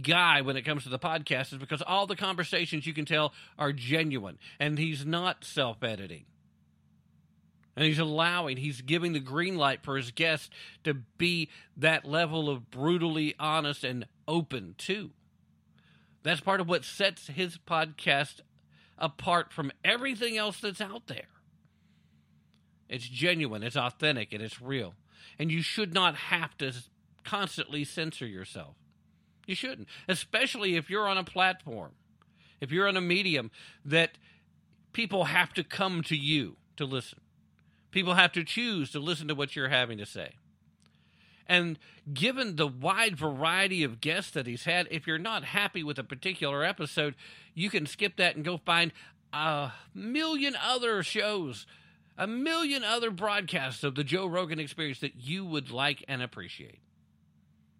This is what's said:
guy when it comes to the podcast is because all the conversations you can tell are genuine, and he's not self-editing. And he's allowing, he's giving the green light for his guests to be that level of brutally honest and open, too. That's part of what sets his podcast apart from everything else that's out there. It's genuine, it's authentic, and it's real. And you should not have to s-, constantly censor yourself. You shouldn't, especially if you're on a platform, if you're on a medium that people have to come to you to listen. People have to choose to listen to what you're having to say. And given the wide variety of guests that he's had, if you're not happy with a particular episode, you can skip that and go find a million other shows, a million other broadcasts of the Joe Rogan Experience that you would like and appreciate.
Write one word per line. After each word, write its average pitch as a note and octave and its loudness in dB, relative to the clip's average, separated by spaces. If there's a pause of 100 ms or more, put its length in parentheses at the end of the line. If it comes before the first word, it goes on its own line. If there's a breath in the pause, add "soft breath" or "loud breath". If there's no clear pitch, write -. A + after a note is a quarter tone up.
guy D#3+ 6
when C3+ 0
it A#2 -4
comes D3 -2
to B2+ -10
the B2+ -4
podcast D#3 -2
is C3+ -10
because C#3 -4
all F#3+ 0
the F#3+ -4
conversations E3+ -2
you D#3+ -4
can D3 -4
tell D3+ 2 (240 loud breath)
are D3 0
genuine, C3 0 (220 loud breath)
and D3 2
he's D3+ -2
not E3+ -2
self-editing. G#2+ -2 (1500)
And D3 2
he's D#3 4
allowing, D#3+ 2
he's C3 -6
giving E3 2
the C#3+ 0
green E3 -2
light C#3 4
for C#3 -4
his B2 -4
guests D#3+ 2 (340 loud breath)
to D3 2 (220)
be E3+ 0 (300 loud breath)
that D#3 4
level D#3 0
of B2 -4
brutally D#3 2
honest D3+ 0
and B2 -4 (200)
open, C3+ -2
too. G3+ -4 (1120 soft breath)
That's D#3+ 0
part F#3+ 2
of F3 0
what E3 2
sets - -2
his E3 -4
podcast D#3 0 (560 soft breath)
apart E3+ 0
from C#3+ -4 (140)
everything A#3 0
else G#3+ -2
that's G3+ -6
out G#3 -10
there. - -10 (1600 soft breath)
It's B2 -8
genuine, B2+ 0
it's B2 -4
authentic, B2 0
and G#2+ -6
it's A2+ -10
real. B2 -4 (440 loud breath)
And D#3+ 0
you E3 0
should F3+ -2
not F3+ 6
have E3 -2
to C#3 -2
s-, B2 -8 (340)
constantly E3 -2
censor D#3 -6
yourself. F#2 -12 (720)
You F#3+ -4
shouldn't, B3+ -8 (200 loud breath)
especially G#3 2
if E3 -2
you're G#3 2
on F#3+ 2
a F#3 0
platform, E3+ 0 (680 soft breath)
if C3+ -4
you're F#3+ 4
on F#3+ 4
a F#3 2
medium F3 2 (340 loud breath)
that E3 2 (760 soft breath)
people F#3+ 2
have E3 4
to E3+ -2
come F#3 -2
to D#3+ 0
you C#3+ 0 (180)
to D3 -4
listen. C3 -6 (720 soft breath)
People F3+ 2
have F3+ 8
to E3+ 0
choose G#3 0
to D3 -4
listen D#3 -4
to D3+ 0
what C#3 -2
you're C3+ 0
having A#2+ 4
to G2+ -8
say. D#2 -10 (1120 soft breath)
And F3 2 (340 loud breath)
given A3 0
the D3+ 4
wide F3+ 2
variety D#3+ 2
of A2+ -2
guests E3 -2
that B2+ -4
he's A#2+ -6
had, E3+ 2
if D#3 -6
you're D#3+ 0
not F#3 -4
happy G3 0
with D3 -4
a B2+ -6
particular C#3+ -2
episode, D#3 0 (380 loud breath)
you F#3+ -2
can D#3+ 0
skip - -2
that F3+ 4
and D3+ -6
go F3 -2
find E3+ 4 (400 loud breath)
a D3 0 (220 loud breath)
million C#4 -2
other A#3 0
shows, G3 -2 (520 soft breath)
a G3 -2
million C#4 0
other A3+ 0
broadcasts F3+ -2
of C#3 0
the D3 2
Joe F3 2
Rogan E3 0
Experience D3 -6
that C#3+ -6
you D#3 -6
would C#3+ -4
like C3+ 0
and C3 -4
appreciate. F2+ -12 (1000)